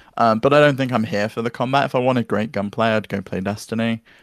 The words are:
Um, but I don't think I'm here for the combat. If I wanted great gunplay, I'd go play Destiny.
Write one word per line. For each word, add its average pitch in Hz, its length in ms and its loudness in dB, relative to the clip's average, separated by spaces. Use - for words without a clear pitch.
Um, 110 240 2
but 139 120 2
I 147 80 6
don't 147 160 4
think 127 160 -2
I'm 110 120 0
here 101 240 -2
for 117 140 -6
the 113 80 -2
combat. 135 340 0
If 135 100 -6
I 135 60 2
wanted 123 260 0
great 107 260 -2
gunplay, 101 360 -2
I'd 110 200 0
go 101 120 -4
play 95 200 -8
Destiny. 110 600 -4